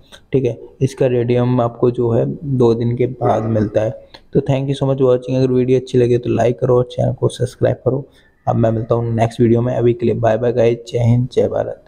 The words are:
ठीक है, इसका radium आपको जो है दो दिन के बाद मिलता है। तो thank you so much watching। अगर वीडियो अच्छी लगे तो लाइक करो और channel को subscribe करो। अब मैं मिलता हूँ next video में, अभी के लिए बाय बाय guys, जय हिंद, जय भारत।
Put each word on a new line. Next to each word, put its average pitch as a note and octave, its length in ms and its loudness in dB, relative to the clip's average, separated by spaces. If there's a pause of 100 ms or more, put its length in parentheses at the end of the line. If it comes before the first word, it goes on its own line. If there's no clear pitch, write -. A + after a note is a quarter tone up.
(340)
ठीक C3 120 0
है, A#2 120 -4 (240)
इसका C3+ 260 0
radium B2 540 0
आपको A#2+ 300 0
जो A#2+ 200 -2
है C3 140 2 (320)
दो A#2+ 160 4
दिन A#2+ 240 -2
के B2 100 0
बाद A#2 380 -2
मिलता G#2+ 360 0
है। A2 100 -2 (420)
तो - 80 0
thank C#3 280 -2
you C#3 80 -4
so C3+ 120 -2
much C3+ 140 0
watching। B2+ 340 2
अगर C3 140 2
वीडियो B2+ 280 2
अच्छी B2+ 180 -2
लगे A#2+ 200 4
तो A#2+ 140 -4
लाइक A2+ 280 0
करो B2 180 2
और B2 140 2
channel B2 220 -2
को B2 160 -2
subscribe A#2+ 480 -2
करो। C3 300 -4 (400)
अब A#2+ 80 0
मैं A2+ 160 2
मिलता A2+ 240 -2
हूँ A#2 200 -2
next A2+ 260 0
video A#2 200 4
में, B2 140 -2
अभी A#2+ 180 2
के A#2 120 -4
लिए A2 120 0
बाय A2+ 200 0
बाय A#2+ 160 0
guys, A#2 240 2 (100)
जय A#2+ 140 -4
हिंद, A#2+ 280 2
जय G#2+ 180 0
भारत। A2 400 -6